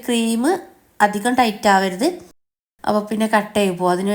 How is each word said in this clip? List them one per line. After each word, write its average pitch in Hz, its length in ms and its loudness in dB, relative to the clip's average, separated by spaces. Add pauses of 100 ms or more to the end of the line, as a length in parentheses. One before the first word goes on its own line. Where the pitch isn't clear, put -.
ക്രീം 226 380 -2 (560)
അധികം 208 420 0
ടൈറ്റ് 214 340 0
ആവരുത്, 190 320 0 (800)
അപ്പോൾ 208 220 0
പിന്നെ 220 260 -2
കട്ടയായി 202 440 0
പോകും. 180 160 2
അതിന് 196 200 -2